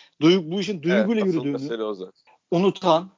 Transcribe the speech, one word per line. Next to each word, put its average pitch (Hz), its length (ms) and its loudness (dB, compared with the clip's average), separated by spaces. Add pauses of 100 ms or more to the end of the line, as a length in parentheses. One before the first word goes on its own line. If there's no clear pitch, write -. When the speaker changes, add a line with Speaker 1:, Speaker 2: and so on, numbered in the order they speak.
(220)
Speaker 1:
duy-, 165 300 4
bu 196 80 -4
işin 185 220 -6
duyguyla 202 420 0
Speaker 2:
Evet, - 0 -
asıl 185 100 0
Speaker 1:
yürüdüğünü 143 180 -2
Speaker 2:
mesele 135 320 -6
o 107 100 -4
zaten. 92 280 -14 (300)
Speaker 1:
unutan 180 680 2